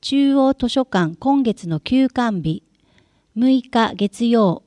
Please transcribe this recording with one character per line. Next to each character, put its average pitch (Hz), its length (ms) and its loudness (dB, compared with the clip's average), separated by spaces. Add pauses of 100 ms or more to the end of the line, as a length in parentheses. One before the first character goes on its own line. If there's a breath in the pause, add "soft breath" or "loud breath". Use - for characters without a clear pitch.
中 277 320 0
央 269 200 2
図 247 160 -4
書 262 160 -2
館 170 300 -2
今 277 260 0
月 208 260 -4
の 160 100 -2
休 262 300 0
館 233 320 -2
日、 160 220 -6 (720)
六 254 360 2
日 226 240 0
月 202 300 -4
曜 226 420 2